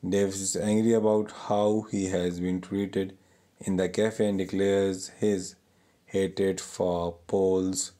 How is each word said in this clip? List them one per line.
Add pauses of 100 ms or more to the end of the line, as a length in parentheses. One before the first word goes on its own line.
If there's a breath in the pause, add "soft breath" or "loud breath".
Davies
is
angry
about
how
he
has
been
treated (420 soft breath)
in
the
cafe
and
declares (120)
his (500 soft breath)
hatred
for (100)
Poles